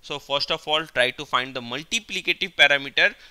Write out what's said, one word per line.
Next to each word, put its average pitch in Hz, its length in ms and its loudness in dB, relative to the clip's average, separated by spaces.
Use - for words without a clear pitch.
So 147 160 -8
first 139 320 -2
of 160 160 -4
all, 156 200 0
try 127 260 2
to 151 120 -10
find 131 300 -2
the 131 60 -4
multiplicative 175 960 -4
parameter 143 580 4